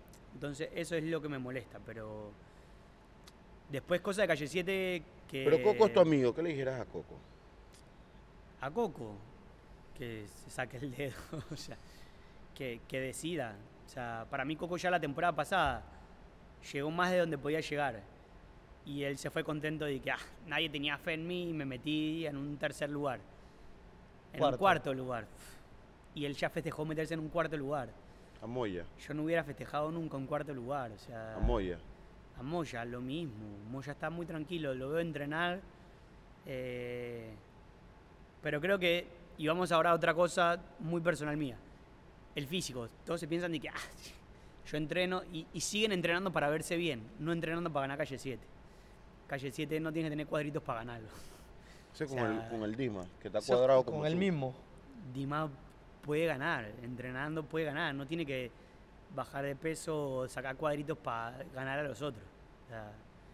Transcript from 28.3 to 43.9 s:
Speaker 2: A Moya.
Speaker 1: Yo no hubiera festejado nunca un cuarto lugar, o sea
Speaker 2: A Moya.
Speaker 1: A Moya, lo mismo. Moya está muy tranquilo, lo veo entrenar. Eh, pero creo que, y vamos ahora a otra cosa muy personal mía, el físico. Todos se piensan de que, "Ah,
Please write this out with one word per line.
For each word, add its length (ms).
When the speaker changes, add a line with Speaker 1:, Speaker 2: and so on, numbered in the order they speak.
Speaker 2:
A 60
Moya. 380
Speaker 1:
Yo 60
no 100
hubiera 200
festejado 480
nunca 260
un 100
cuarto 260
lugar, 380
o 80
sea 360
Speaker 2:
A 40
Moya. 380
Speaker 1:
A 40
Moya, 420
lo 160
mismo. 440
Moya 240
está 160
muy 160
tranquilo, 480
lo 160
veo 100
entrenar. 640
Eh, 840
pero 200
creo 160
que, 300
y 100
vamos 240
ahora 200
a 20
otra 200
cosa 460
muy 220
personal 360
mía, 200
el 100
físico. 420
Todos 140
se 80
piensan 240
de 80
que, 100
"Ah, 40